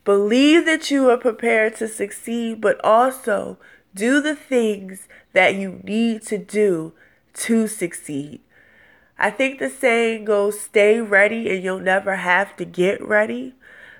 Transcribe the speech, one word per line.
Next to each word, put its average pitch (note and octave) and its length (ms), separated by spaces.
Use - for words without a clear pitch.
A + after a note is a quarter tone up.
Believe B3+ 600
that D#4+ 260
you C4+ 180
are A#3+ 80
prepared A3+ 600
to A3 100
succeed, A3+ 760
but G3+ 220
also A3 760
do B3 260
the D4+ 140
things G#3 720
that F#3 220
you G3 280
need A3 400
to G#3+ 140
do F3+ 560
to A3+ 340
succeed. D3+ 760
I G#3 140
think C4+ 260
the C4+ 120
saying A#3 560
goes, G#3 340
"Stay G#3+ 400
ready G#3+ 500
and F#3 140
you'll F#3 160
never F#3+ 380
have F3+ 400
to F3+ 80
get F3+ 360
ready." A#3 540